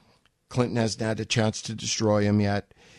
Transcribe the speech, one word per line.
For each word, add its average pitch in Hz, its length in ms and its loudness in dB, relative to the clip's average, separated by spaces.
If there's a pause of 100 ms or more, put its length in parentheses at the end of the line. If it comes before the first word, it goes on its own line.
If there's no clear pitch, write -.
(480)
Clinton 120 300 0
hasn't 113 240 -2
had 110 180 -2
a 110 60 -6
chance 110 380 0
to 113 120 -8
destroy 107 480 0
him 104 160 4
yet. 101 340 -2 (240)